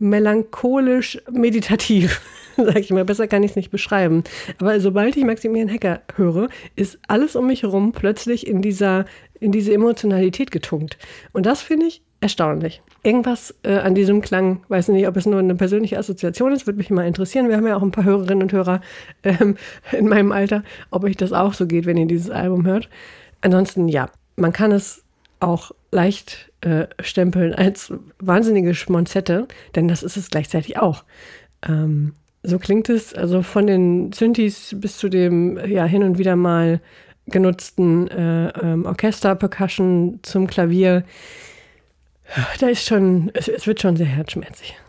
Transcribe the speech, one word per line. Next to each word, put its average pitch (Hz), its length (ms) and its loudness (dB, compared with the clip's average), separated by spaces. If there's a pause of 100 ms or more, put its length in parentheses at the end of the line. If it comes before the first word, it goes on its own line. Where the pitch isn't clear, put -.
melancholisch 220 1300 0
meditativ, 214 880 2 (200)
<laughs> - 160 -10
sag 214 220 4
ich 202 120 -2
mal. 185 140 2
Besser 208 240 -2
kann 202 160 2
ich's 202 120 -2
nicht 190 140 -4
beschreiben. 170 540 0 (340)
Aber 208 220 2
sobald 202 360 2
ich 277 80 2
Maximilian 226 440 -2
Hecker 196 320 -4 (160)
höre, 185 320 0 (260)
ist 196 320 -6
alles 254 300 0
um 254 100 0
mich 254 160 -2
herum 202 300 0
plötzlich 214 560 -4
in 190 140 0
dieser, 190 420 0 (340)
in 214 140 0
diese 214 200 2
Emotionalität 208 800 0
getunkt. 156 480 -6 (340)
Und 190 140 0
das 277 160 0
finde 320 240 0
ich - 160 -6 (180)
erstaunlich. 160 600 -2 (220)
Irgendwas, 240 520 0 (100)
äh, 196 100 0
an 190 200 2
diesem 202 280 4
Klang, 185 460 -2
weiß 180 200 0
nicht, 196 180 4
ob 180 120 -2
es 180 80 -2
nur 196 140 2
eine 185 140 2
persönliche 196 440 0
Assoziation 208 540 -2
ist, 269 140 -4
würde 208 120 -4
mich 190 100 -6
mal 175 180 0
interessieren. 190 440 0
Wir 214 80 2
haben 220 80 2
ja 214 100 0
auch 190 60 0
ein 196 80 2
paar 190 140 0
Hörerinnen 196 400 2
und 190 80 -2
Hörer, 185 280 0 (440)
ähm, 196 320 2 (360)
in 208 160 2
meinem 202 240 4
Alter, 202 300 -2 (280)
ob 185 140 -2
euch 196 140 -2
das 185 160 -2
auch 196 180 0
so 185 140 -2
geht, 170 180 0
wenn 170 140 2
ihr 160 80 2
dieses 170 240 -2
Album 180 340 0
hört. 196 240 0 (540)
Ansonsten, 185 460 2
ja, 139 200 -2 (280)
man 170 180 0
kann 208 180 2
es - 300 -2 (380)
auch 175 320 -2 (180)
leicht, - 600 -2 (120)
äh, 160 240 0 (160)
stempeln 180 500 0
als 190 400 -2 (280)
wahnsinnige 190 540 2
Schmonzette, 180 720 -2 (280)
denn 170 120 2
das 170 160 0
ist 180 140 -8
es 190 140 -8
gleichzeitig 151 480 -4
auch. 180 260 0 (640)
Ähm, 151 460 0 (280)
so 180 160 -2
klingt 214 300 0
es, 226 240 -2
also 180 300 0
von 208 240 0
den 185 460 2
Synthes 220 680 0
bis 202 180 -8
zu 196 140 -4
dem, 180 480 2 (100)
ja, 185 160 0
hin 196 180 2
und 185 140 2
wieder 185 200 2
mal 170 440 2 (460)
genutzten, 180 840 0
äh, 165 400 -2 (120)
ähm, 165 260 0
Orchester-Percussion 185 1400 0
zum 190 240 0
Klavier. 180 580 2 (1500)
Da 254 100 2
ist 240 180 -2
schon, 185 480 2
es, - 140 -4
es - 180 -4
wird 214 160 -2
schon 180 140 2
sehr 160 100 0
herzschmerzig. - 680 -6 (140)